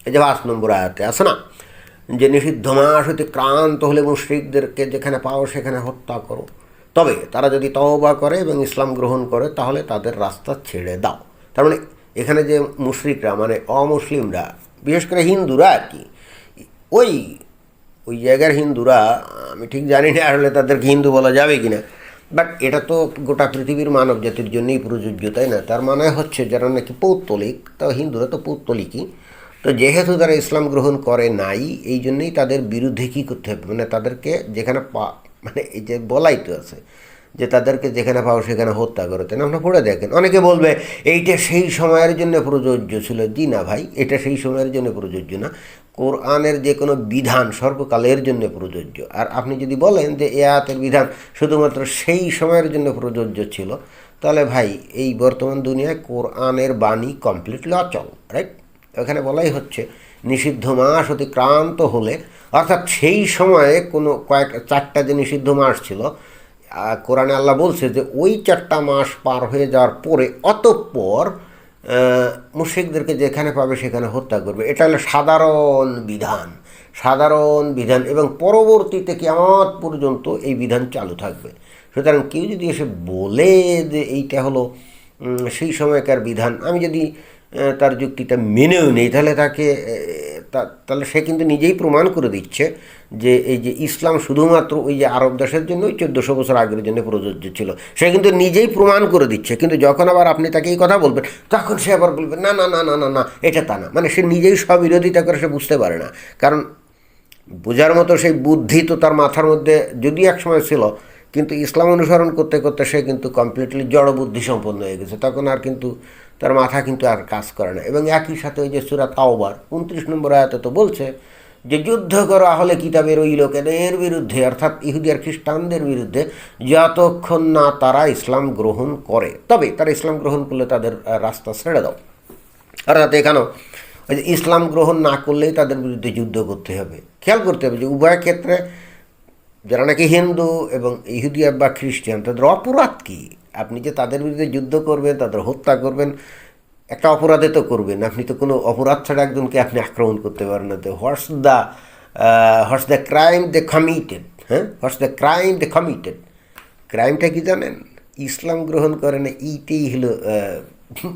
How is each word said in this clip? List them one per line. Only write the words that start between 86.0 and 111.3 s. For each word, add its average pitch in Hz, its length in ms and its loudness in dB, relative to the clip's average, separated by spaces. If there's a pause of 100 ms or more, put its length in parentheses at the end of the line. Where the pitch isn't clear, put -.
বিধান, 117 420 -4
আমি 175 180 -2
যদি, 160 320 -2
আহ, - 680 -6
তার 131 180 2
যুক্তিটা 127 400 -4
মেনেও 135 540 4
নেই, 120 180 2
তাহলে 147 260 2
তাকে, 147 360 0
এ, 80 640 -8 (180)
তা-, 123 140 -4 (220)
তাহলে 139 180 -4
সে 156 160 0
কিন্তু 160 240 -2
নিজেই 151 280 4
প্রমাণ 170 360 2
করে 151 200 -2
দিচ্ছে 98 460 -4 (360)
যে 120 260 4
এই 127 200 0
যে 120 200 -4
ইসলাম 156 420 -2
শুধুমাত্র 156 580 2
ওই 139 200 -2
যে 139 80 2
আরব 127 320 0
দেশের 160 280 -2
জন্য 175 200 -2
ওই 196 140 -2
চোদ্দোশো 139 360 0
বছর 131 200 0
আগের 110 280 2
জন্য 110 180 -2
প্রযোজ্য 95 520 -6
ছিল, 98 200 -6 (220)
সে 175 160 4
কিন্তু 196 200 6
নিজেই 180 360 4
প্রমাণ 202 420 4
করে 156 180 4
দিচ্ছে। 110 280 -4
কিন্তু 156 220 2
যখন 143 320 6
আবার 175 180 6
আপনি 160 220 2
তাকে 165 200 0
এই 175 100 0
কথা 180 180 6
বলবেন, 135 260 2 (260)
তখন 208 280 0
সে 190 160 2
আবার 175 180 4
বলবে, 151 240 -6
"না, 196 180 0
না, 190 140 2
না, 165 160 0
না, 151 140 0
না, 143 120 0
না, 135 200 0 (120)
এটা 160 200 2
তা 107 160 -4
না।" 92 160 -10
মানে 165 160 2
সে 185 140 2
নিজেই 175 340 4
স্ববিরোধিতা 175 640 4
করে, 160 180 0
সে 160 80 -2
বুঝতে 143 300 -2
পারে 87 200 0
না। 76 80 -8 (340)
কারণ 143 240 2 (880)
বোঝার 120 460 2
মতো 170 220 6
সেই 170 160 2
বুদ্ধি 143 480 4
তো 165 140 0
তার 156 180 4
মাথার 151 320 2
মধ্যে 151 440 4 (120)
যদিও 156 280 4
এক 180 120 -2
সময় 160 200 2
ছিল, 117 360 0 (360)